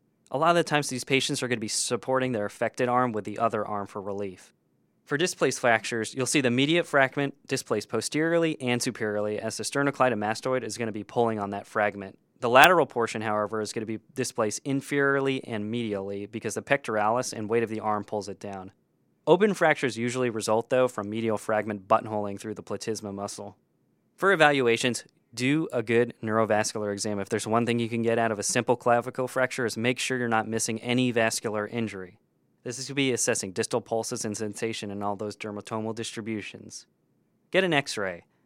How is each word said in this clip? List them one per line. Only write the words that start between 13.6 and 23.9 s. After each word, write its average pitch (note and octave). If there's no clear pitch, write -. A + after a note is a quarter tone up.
gonna A2
be A2
displaced A#2
inferiorly C#3
and G#2+
medially G2+
because A2
the A2
pectoralis A2+
and A2
weight A#2
of G#2+
the G#2+
arm G#2+
pulls G2+
it F#2+
down. G2
Open F3+
fractures D3
usually A#2+
result, A2
though, B2+
from G#2
medial A2
fragment G#2
buttonholing G#2+
through A2
the G2+
platysma G#2
muscle. G2+